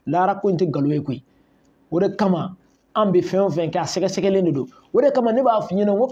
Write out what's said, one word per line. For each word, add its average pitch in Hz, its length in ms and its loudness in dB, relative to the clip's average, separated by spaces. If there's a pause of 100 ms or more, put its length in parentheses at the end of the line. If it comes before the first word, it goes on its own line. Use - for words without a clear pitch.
Lahara 185 340 0
ko 208 80 0
in 180 80 0
tɛ 180 140 0
nkalon 143 220 0
ye 147 80 -2
koyi. 131 220 -6 (680)
O 165 100 0
de 196 160 2
kama, 185 400 -2 (380)
an 208 180 0
bɛ 175 100 4
fɛn 185 180 0
o 196 100 2
fɛn 156 200 -2
kɛ, 180 80 -2
a 160 60 -2
sɛgɛsɛgɛlen 190 600 0
de 160 80 2
don. 135 140 -4 (280)
O 233 80 2
de 285 80 4
kama, 240 220 0
ne 254 100 2
b'a 220 200 2
f'i - 140 -8
ɲɛna, 208 160 2
n 196 60 2
ko 254 140 2